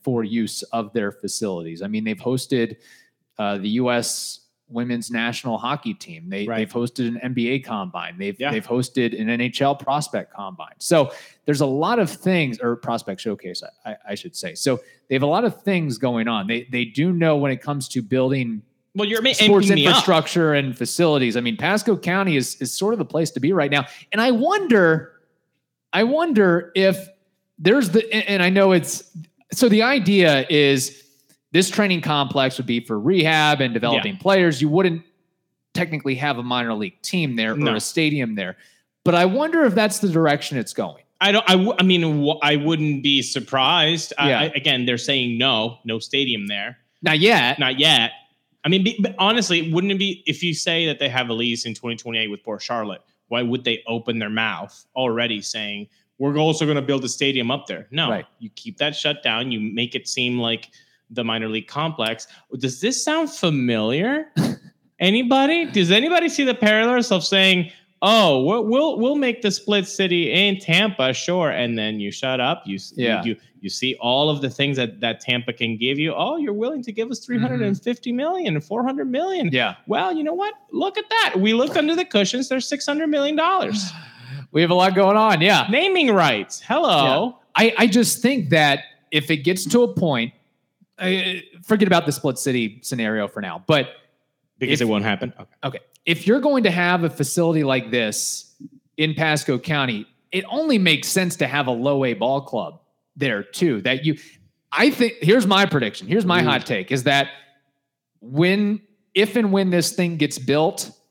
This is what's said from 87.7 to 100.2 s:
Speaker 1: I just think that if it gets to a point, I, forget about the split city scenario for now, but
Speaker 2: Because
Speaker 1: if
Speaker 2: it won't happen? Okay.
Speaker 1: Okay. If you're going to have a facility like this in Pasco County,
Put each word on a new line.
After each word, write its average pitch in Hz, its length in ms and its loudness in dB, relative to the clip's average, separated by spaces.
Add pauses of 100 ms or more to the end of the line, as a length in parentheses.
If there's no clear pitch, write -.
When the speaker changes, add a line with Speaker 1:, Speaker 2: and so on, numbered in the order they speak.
Speaker 1:
I 240 80 6
just 220 340 2
think 233 300 0
that 147 300 4 (320)
if 151 180 -2
it 156 140 2
gets 185 220 0
to 240 180 4
a - 100 -2
point, 127 380 0 (640)
I, 185 460 -4 (180)
forget 214 240 -2
about 170 180 2
the 147 60 -2
split 135 260 -4
city 120 460 -4
scenario 110 460 -4
for 107 120 -12
now, 87 280 -10
but 147 220 2 (680)
Speaker 2:
Because 131 220 -2
Speaker 1:
if 117 80 0
Speaker 2:
it - 20 0
won't 104 140 0
happen? 110 340 -2
Okay. 95 120 -20 (120)
Speaker 1:
Okay. 135 160 -10 (260)
If 165 220 -2
you're 247 140 4
going 269 240 2
to 185 80 4
have 175 320 2
a 160 60 0
facility 160 520 0
like 127 300 0
this - 600 -4 (440)
in 156 180 0
Pasco 151 420 0
County, 123 480 -4 (280)